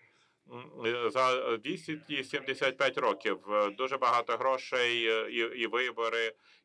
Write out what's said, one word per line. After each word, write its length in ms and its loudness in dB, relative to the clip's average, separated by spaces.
м, 340 -10
е, 240 0
за 480 2
двісті 640 -6
сімдесят 540 -2
п'ять 200 2
років, 560 0
е, 160 4
дуже 280 -4
багато 400 2
грошей, 720 0
е, 240 2
і, 60 -4
і 300 0
вибори, 680 -2